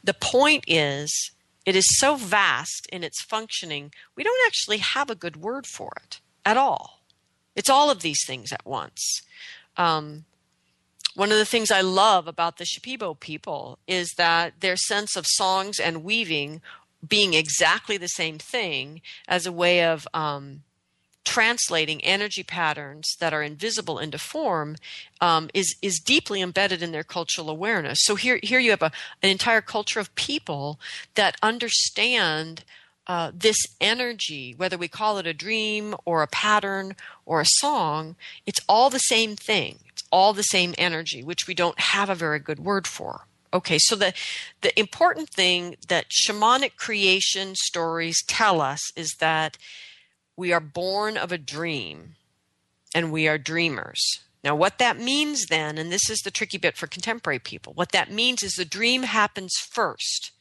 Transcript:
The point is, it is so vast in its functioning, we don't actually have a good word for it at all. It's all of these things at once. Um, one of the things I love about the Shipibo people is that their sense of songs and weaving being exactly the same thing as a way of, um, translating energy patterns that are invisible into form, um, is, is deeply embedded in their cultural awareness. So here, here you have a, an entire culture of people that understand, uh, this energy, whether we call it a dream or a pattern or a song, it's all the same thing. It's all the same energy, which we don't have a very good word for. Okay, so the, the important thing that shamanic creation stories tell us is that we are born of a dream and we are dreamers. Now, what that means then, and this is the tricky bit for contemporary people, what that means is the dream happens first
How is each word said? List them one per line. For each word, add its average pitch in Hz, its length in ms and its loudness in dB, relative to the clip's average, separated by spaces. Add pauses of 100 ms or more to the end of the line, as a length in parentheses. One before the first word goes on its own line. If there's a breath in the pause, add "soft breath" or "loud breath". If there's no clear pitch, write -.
The - 100 2
point 285 540 4
is, 147 640 0 (340)
it 185 100 2
is 190 240 4
so 285 160 4
vast 185 760 0
in 180 120 -10
its - 200 -8
functioning, 156 680 -6 (220 loud breath)
we 269 80 -8
don't 494 240 2
actually - 320 0
have 269 300 -2
a 226 60 -4
good 165 220 -10
word 233 280 -8
for - 280 -12 (100)
it - 160 -18 (260)
at 214 120 6
all. - 440 0 (540)
It's - 140 -2
all 285 200 8
of 214 120 0
these 156 240 -2
things 127 260 -10
at - 140 -10
once. - 560 -6 (560 loud breath)
Um, 156 480 0 (880)
one 202 180 2
of 214 60 6
the 214 80 6
things 226 260 2
I 190 100 6
love 185 460 6
about 170 300 -4
the 175 80 -10
Shipibo 220 520 -8
people 151 680 -10
is 180 300 -2
that 170 420 2
their 185 160 0
sense 208 400 -2
of 175 100 -6
songs 190 540 2
and 165 240 -2
weaving 160 580 -4 (460 loud breath)
being 202 260 4
exactly 160 640 2
the 180 100 -6
same 160 320 -6
thing 160 640 -6 (260 loud breath)
as 180 180 0
a 180 60 -4
way 175 340 4
of, 160 280 0
um, 143 500 -6 (600)
translating 165 800 0
energy 196 400 0
patterns 151 760 -4
that 165 140 0
are 151 80 0
invisible 151 560 -4
into 147 220 -6
form, 170 560 -2 (460 loud breath)
um, 160 340 4
is, 190 260 0
is 185 160 -2
deeply 214 420 2
embedded 185 440 0
in 170 80 -6
their 156 120 -6
cultural 165 460 -6
awareness. 170 540 -2
So 214 100 4
here, 233 300 0
here 247 160 2
you 240 100 4
have 196 140 4
a, 160 80 2 (320 loud breath)
an 190 80 6
entire 220 300 2
culture - 380 -4
of 196 140 -6
people 147 680 -6 (360 loud breath)
that 196 260 4
understand, 214 1200 0 (440 loud breath)
uh, 170 260 -2
this 214 240 4 (240)
energy, 196 720 -2
whether 185 220 -2
we 175 100 -6
call 214 300 -2
it 180 80 -6
a 165 80 -4
dream 214 640 -4 (100)
or 165 160 0
a 151 60 2
pattern 196 680 0 (300 loud breath)
or 160 160 2
a 156 60 0
song, 160 680 2 (300 loud breath)
it's - 140 -2 (100)
all 240 220 8
the 254 80 0
same 226 360 2
thing. 190 440 -2 (100)
It's - 220 -12
all 196 220 8
the 196 100 -2
same 180 340 2
energy, 165 460 -2
which 170 240 -6
we - 80 -6
don't 175 240 0
have 202 300 0
a 190 60 0
very 156 240 0
good 143 200 -6
word 185 260 -2
for. - 400 -10 (260)
Okay, 170 280 2
so - 160 6
the, 190 180 2 (480 loud breath)
the - 180 4
important 311 500 2
thing 180 460 0 (120)
that 175 220 0
shamanic 233 640 2
creation 190 800 0
stories 165 720 -2
tell 190 340 4
us 139 340 -4
is 160 240 -6
that 156 380 0 (800 loud breath)
we 175 140 -2
are 170 80 4
born 190 560 -4
of 170 160 -2
a 180 60 -4
dream 135 800 -8 (800)
and 165 160 0
we 156 160 0
are 156 120 2
dreamers. 160 840 -2 (240)
Now, 143 100 2
what 175 260 2
that 240 200 2
means 285 460 -2
then, 156 320 -2
and 160 120 -6
this 180 200 0
is 220 100 -4
the 196 120 -6
tricky - 260 -4
bit 175 180 0
for 165 120 -8
contemporary 175 520 -4
people, - 320 -14
what - 220 -4
that 185 180 0
means 233 320 0
is 190 120 -4
the 185 100 -4
dream 240 380 -2
happens 208 500 0 (180)
first - 680 -4